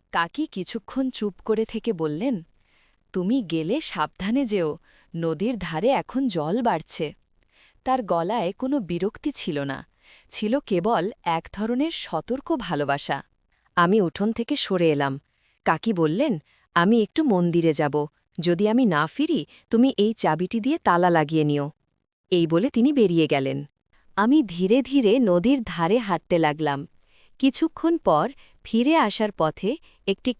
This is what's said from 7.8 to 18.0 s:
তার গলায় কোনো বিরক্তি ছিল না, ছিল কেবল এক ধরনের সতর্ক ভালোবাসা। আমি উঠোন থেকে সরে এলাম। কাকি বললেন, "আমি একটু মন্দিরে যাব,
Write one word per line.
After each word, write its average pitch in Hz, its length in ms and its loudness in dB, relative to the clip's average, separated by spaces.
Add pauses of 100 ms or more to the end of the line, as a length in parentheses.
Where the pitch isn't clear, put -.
তার 262 180 0
গলায় 180 500 -2
কোনো 262 280 -4
বিরক্তি 180 520 -4
ছিল 151 260 -4
না, 139 300 -8 (420)
ছিল 226 300 -2
কেবল 190 500 0 (140)
এক 165 280 -2
ধরনের 247 380 -2
সতর্ক 262 640 -4
ভালোবাসা। 147 640 -4 (540)
আমি 180 240 4
উঠোন 202 320 -2
থেকে 233 240 -4
সরে 170 340 2
এলাম। 139 300 0 (440)
কাকি 175 280 0
বললেন, 180 460 0 (360)
"আমি 208 280 4
একটু 311 220 -2
মন্দিরে 175 480 2
যাব, 147 340 -2 (340)